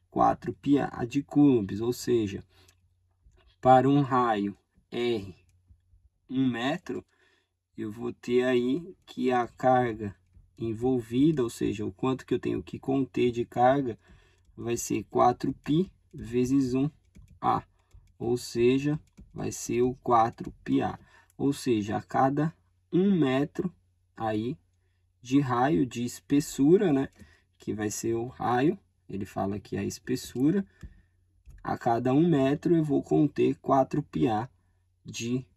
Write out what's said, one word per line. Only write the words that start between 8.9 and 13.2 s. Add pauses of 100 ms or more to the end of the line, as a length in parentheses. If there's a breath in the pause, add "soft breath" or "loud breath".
que
a
carga (440)
envolvida,
ou
seja,
o
quanto
que
eu
tenho
que
conter